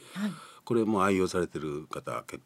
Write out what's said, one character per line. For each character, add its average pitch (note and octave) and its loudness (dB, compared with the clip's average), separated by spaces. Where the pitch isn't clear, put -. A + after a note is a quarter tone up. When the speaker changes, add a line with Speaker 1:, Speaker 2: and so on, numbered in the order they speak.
Speaker 1:
は G3+ -4
い。 F#3 -6
Speaker 2:
こ A#2+ 0
れ A2+ 4
も G2+ 4
愛 G2 4
用 F#2 4
さ F#2 0
れ E2+ 2
て D#2 -8
る D2+ -6
方 A#1+ -8
結 - -14